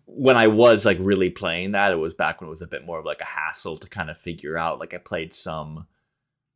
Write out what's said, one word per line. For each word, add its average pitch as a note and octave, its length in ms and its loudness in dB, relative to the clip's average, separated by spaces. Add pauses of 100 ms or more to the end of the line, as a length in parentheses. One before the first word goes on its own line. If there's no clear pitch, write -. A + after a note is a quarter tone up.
when C3 300 2
I A2+ 100 6
was, A2 400 6
like, F#2+ 140 4
really F#2 300 2
playing F2+ 420 -4
that, G2+ 200 2
it E2+ 40 0
was E2 180 -4
back E2 260 -4
when E2+ 80 -16
it - 20 -14
was D#2+ 120 -16
a E2 60 -14
bit C#2 180 -12
more E2+ 120 -8
of, D#2 60 -12
like, D2+ 160 -8
a E2 60 -12
hassle D#2 520 -10
to - 100 -20
kind E2+ 220 -10
of D#2+ 80 -16
figure D#2+ 380 -10
out. E2 220 -4
Like, E2 160 -14
I F2 40 -14
played E2 360 -10
some D#2 520 -10 (680)